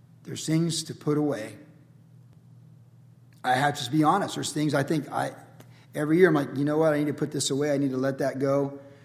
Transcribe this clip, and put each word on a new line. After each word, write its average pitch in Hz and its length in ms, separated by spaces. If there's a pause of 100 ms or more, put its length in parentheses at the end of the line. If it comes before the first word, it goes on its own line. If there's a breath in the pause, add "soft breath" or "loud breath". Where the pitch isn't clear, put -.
(240)
There's 127 200
things 160 400
to 123 100
put 147 220
away. 113 380 (1900)
I 127 80
have 143 220
to - 40
just 123 140
be 156 100
honest. 165 320
There's 139 180
things 151 220
I 143 80
think 151 300
I, 127 180 (640 soft breath)
every 151 240
year 180 100
I'm 160 60
like, 139 220
"You 143 80
know 151 140
what? 160 140
I 147 60
need 147 80
to 143 80
put 143 160
this - 200
away. 143 220
I 139 60
need 139 140
to 131 40
let 135 220
that 131 220
go." 139 400 (240 loud breath)